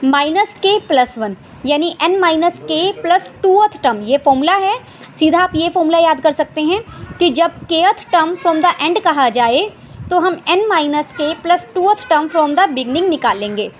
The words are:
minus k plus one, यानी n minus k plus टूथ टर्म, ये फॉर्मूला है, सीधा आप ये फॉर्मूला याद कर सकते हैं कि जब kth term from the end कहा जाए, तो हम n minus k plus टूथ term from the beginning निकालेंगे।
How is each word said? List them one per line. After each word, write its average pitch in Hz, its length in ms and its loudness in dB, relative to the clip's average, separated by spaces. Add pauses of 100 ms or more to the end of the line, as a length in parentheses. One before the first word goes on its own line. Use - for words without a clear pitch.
minus 302 440 0 (160)
k 403 160 2 (120)
plus 247 260 0
one, 208 160 -6 (320)
यानी 294 380 -2
n 349 60 2
minus 349 440 2 (160)
k 339 220 -2
plus 359 360 -2 (140)
टूथ 392 260 4 (140)
टर्म, 220 200 0
ये 240 160 0
फॉर्मूला 285 360 2
है, 403 240 -2 (400)
सीधा 320 200 4
आप 359 160 2
ये 330 140 0
फॉर्मूला 330 300 2
याद 320 220 2
कर 311 100 2
सकते 302 300 -4
हैं 349 220 -2 (360)
कि 349 120 2
जब 330 360 -2
kth 349 380 0 (100)
term 339 220 2
from 320 260 0
the 349 100 -4 (100)
end 349 180 0
कहा 294 280 0
जाए, 240 420 0 (400)
तो 359 80 2
हम 349 220 -2 (100)
n 359 100 2 (120)
minus 294 480 -2
k 302 140 -2 (120)
plus 349 180 2 (100)
टूथ 381 200 2
term 311 340 0
from 311 200 0
the 330 200 2
beginning 262 400 -2
निकालेंगे। 208 720 -2